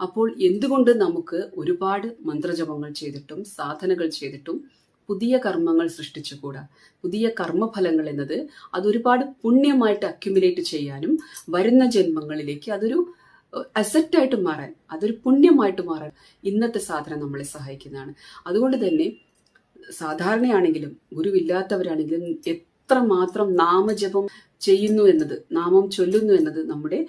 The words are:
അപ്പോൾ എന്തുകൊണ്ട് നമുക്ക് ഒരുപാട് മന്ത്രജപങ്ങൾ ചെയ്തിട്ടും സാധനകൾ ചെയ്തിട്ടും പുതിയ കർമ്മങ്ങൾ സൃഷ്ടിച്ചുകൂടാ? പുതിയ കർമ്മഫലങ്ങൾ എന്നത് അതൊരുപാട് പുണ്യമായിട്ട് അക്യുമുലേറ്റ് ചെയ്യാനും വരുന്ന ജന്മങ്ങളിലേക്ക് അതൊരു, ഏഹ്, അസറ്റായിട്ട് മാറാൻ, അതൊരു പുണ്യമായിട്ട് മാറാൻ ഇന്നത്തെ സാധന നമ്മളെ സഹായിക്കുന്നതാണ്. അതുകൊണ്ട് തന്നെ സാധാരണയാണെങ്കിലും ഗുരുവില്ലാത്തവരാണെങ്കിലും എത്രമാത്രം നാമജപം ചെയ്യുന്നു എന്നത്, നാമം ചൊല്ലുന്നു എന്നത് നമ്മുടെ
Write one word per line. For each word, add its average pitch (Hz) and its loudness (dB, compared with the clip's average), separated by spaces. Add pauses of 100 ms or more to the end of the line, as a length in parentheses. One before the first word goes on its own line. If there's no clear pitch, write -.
അപ്പോൾ 220 -2
എന്തുകൊണ്ട് 233 4
നമുക്ക് 170 0
ഒരുപാട് 190 -2 (140)
മന്ത്രജപങ്ങൾ 156 -6
ചെയ്തിട്ടും 147 -12
സാധനകൾ 165 -4
ചെയ്തിട്ടും - -10 (280)
പുതിയ 233 0
കർമ്മങ്ങൾ 165 0
സൃഷ്ടിച്ചുകൂടാ? 143 -12 (340)
പുതിയ 214 -2
കർമ്മഫലങ്ങൾ 170 0
എന്നത് 147 -6 (260)
അതൊരുപാട് 233 2 (160)
പുണ്യമായിട്ട് 240 4
അക്യുമുലേറ്റ് 180 0
ചെയ്യാനും 147 -4 (300)
വരുന്ന 233 4
ജന്മങ്ങളിലേക്ക് 151 -2
അതൊരു, 226 -2 (440)
ഏഹ്, - -8 (140)
അസറ്റായിട്ട് 269 2
മാറാൻ, 156 -4 (160)
അതൊരു 196 -4 (100)
പുണ്യമായിട്ട് 262 6
മാറാൻ 156 -8 (320)
ഇന്നത്തെ 220 -2
സാധന 156 -8
നമ്മളെ 143 -8
സഹായിക്കുന്നതാണ്. 139 -14 (340)
അതുകൊണ്ട് 220 2
തന്നെ 165 0 (800)
സാധാരണയാണെങ്കിലും 175 0 (160)
ഗുരുവില്ലാത്തവരാണെങ്കിലും 170 -2
എത്രമാത്രം 190 0
നാമജപം 196 2 (340)
ചെയ്യുന്നു 208 4
എന്നത്, 156 4 (100)
നാമം 180 4
ചൊല്ലുന്നു 196 2
എന്നത് 156 2
നമ്മുടെ 156 -4